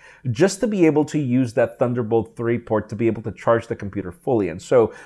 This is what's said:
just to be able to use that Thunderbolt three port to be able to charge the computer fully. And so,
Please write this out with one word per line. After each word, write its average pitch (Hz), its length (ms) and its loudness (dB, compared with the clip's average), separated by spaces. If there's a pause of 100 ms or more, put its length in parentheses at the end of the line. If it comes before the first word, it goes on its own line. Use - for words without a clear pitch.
(300)
just 143 300 0
to 247 80 0
be 196 180 2
able 151 200 4
to 151 120 -4
use 127 380 0
that 117 240 0
Thunderbolt 117 560 0
three 117 240 -2
port 107 300 -2
to 113 60 -10
be 113 120 0
able 107 160 -2
to 110 80 -8
charge 117 340 0
the 113 100 -6
computer 95 360 -8
fully. 107 380 -2
And 82 120 -10
so, 120 320 4 (120)